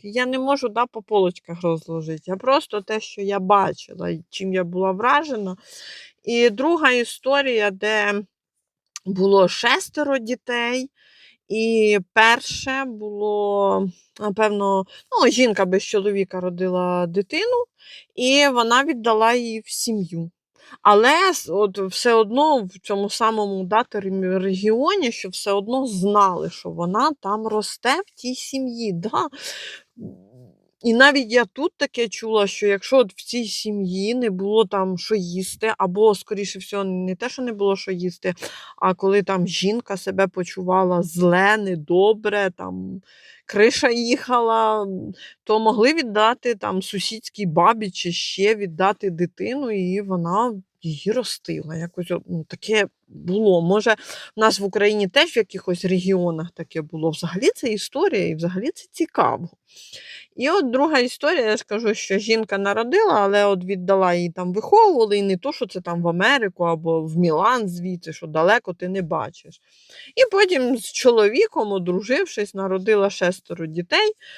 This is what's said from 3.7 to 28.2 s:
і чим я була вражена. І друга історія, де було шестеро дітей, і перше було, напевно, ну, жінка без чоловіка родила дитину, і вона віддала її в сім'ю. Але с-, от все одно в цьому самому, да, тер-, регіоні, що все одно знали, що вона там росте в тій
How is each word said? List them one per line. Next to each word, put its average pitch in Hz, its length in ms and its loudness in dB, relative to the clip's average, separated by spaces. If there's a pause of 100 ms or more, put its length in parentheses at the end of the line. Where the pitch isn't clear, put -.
і 165 200 -8
чим 190 240 -6
я 185 100 0
була 185 280 -2
вражена. 226 640 -2 (680)
І 233 260 4
друга 294 400 2
історія, 247 800 0
де 208 520 -2 (840)
було 190 440 4
шестеро 277 680 0
дітей, 240 720 -4 (580)
і 214 500 2 (140)
перше 240 760 2
було, 208 1040 -2 (320)
напевно, 202 640 0 (260)
ну, 466 180 4
жінка 226 340 4
без 190 180 0
чоловіка 196 580 -2
родила 180 680 -2
дитину, 349 580 -2 (500)
і 277 340 4
вона 240 360 2
віддала 226 480 2
її 233 280 -2
в - 80 -20
сім'ю. 175 600 -6 (520)
Але 277 520 6
с-, - 180 -8
от 196 260 0
все 196 360 0
одно 240 480 4
в 185 160 -12
цьому 202 320 -4
самому, 208 540 -2
да, 214 200 2
тер-, 190 580 -2
регіоні, 226 680 0
що - 160 -10
все 196 240 -4
одно 226 340 -2
знали, 190 640 2
що - 200 -14
вона 180 400 -2 (100)
там 214 260 -4
росте 214 480 -2 (120)
в - 80 -20
тій 254 200 -8